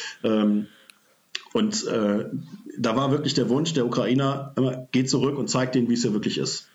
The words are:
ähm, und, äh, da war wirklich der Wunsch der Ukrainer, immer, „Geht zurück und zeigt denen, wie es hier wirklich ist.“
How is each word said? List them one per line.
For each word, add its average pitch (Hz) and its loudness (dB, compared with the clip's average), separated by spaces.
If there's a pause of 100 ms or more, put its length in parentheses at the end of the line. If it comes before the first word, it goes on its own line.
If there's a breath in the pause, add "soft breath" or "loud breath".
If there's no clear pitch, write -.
(220 loud breath)
ähm, 104 2 (840 soft breath)
und, 107 0
äh, 104 2 (540)
da 117 0
war 135 2
wirklich 135 0
der 120 2
Wunsch 143 0
der 120 2
Ukrainer, 131 0
immer, 131 -2
„Geht 131 2
zurück 139 0
und 113 -2
zeigt - 0
denen, 120 2
wie 117 4
es 117 -2
hier 104 0
wirklich - -2
ist.“ - -6